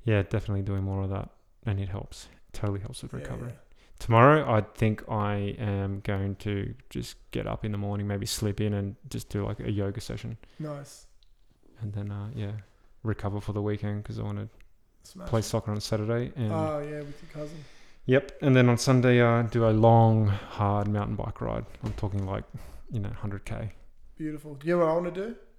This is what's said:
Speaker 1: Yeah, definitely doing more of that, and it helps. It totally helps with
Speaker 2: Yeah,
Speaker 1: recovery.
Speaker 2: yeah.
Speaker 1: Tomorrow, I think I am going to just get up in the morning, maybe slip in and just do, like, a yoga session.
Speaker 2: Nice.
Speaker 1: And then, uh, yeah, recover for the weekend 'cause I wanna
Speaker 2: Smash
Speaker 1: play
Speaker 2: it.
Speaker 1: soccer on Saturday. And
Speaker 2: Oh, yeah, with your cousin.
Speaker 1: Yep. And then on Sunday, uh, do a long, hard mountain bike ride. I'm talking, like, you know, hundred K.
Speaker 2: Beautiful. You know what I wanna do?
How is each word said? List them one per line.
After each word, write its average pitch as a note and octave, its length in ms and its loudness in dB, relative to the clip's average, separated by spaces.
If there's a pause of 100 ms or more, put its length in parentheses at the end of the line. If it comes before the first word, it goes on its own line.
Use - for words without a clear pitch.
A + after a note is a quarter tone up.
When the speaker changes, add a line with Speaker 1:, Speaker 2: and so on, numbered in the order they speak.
Speaker 1:
Yeah, G#2+ 180 4
definitely G2 400 -2
doing G2 220 -2
more G2 180 -2
of F#2+ 80 -4
that, F#2+ 180 -6 (380)
and G2 140 -2
it G2 100 -4
helps. - 380 -12 (200)
It - 60 -20
totally G2+ 260 -4
helps G2+ 220 -12
with B2 100 -12
Speaker 2:
Yeah, - 80 -10
Speaker 1:
recovery. A#2+ 300 -10
Speaker 2:
yeah. - 80 -16 (400)
Speaker 1:
Tomorrow, C3 520 8
I A2 120 4
think G#2+ 480 0
I G2+ 480 -2
am G2 420 -4
going G2 360 -4
to G#2 380 -6 (140)
just - 280 -10 (160)
get - 140 -4
up - 180 -6
in G#2+ 80 -4
the G2+ 60 -4
morning, G2+ 280 -4
maybe G2+ 200 -4
slip G#2 340 -2
in G#2+ 140 0
and G2+ 220 -4 (140)
just - 180 -8
do, G2+ 160 -4
like, G#2+ 160 -6
a - 100 -4
yoga G2+ 300 -2
session. A2+ 360 -10 (220)
Speaker 2:
Nice. D3 480 -12 (760)
Speaker 1:
And G#2+ 120 -8
then, G2+ 180 -6
uh, G2+ 240 -8
yeah, G#2+ 180 -6 (500)
recover G#2 380 -4
for G#2 120 -6
the G#2 100 -2
weekend G#2 420 -4
'cause A2 140 -10
I A2 40 -6
wanna G#2 260 -6 (540)
Speaker 2:
Smash - 260 -14
Speaker 1:
play A2+ 120 2
Speaker 2:
it. G#2+ 40 -2
Speaker 1:
soccer A2 280 -2
on G#2+ 80 -4
Saturday. A2+ 560 -2
And A2+ 160 -2
Speaker 2:
Oh, D#3 280 -2
yeah, D3 200 -8
with C#3+ 220 -12
your E3 100 -18
cousin. D3+ 320 -12 (420)
Speaker 1:
Yep. C3 360 4
And C3+ 120 6
then B2+ 140 8
on A#2+ 100 6
Sunday, B2 420 6
uh, A#2 220 6
do A#2 240 2
a A2+ 60 6
long, A2 560 8
hard G2+ 600 0
mountain G#2 280 -2
bike A2+ 240 -8
ride. A#2 240 -4 (180)
I'm A2 120 -6
talking, G2 320 -4
like, G2 180 -4 (460)
you A#2 100 -4
know, G2+ 100 -6
hundred G2+ 340 -8
K. G#2+ 280 -8 (440)
Speaker 2:
Beautiful. D3+ 460 -10
You E3 160 2
know E3+ 60 6
what D#3 60 4
I D#3 40 2
wanna F3 160 0
do? G3+ 260 -8 (220)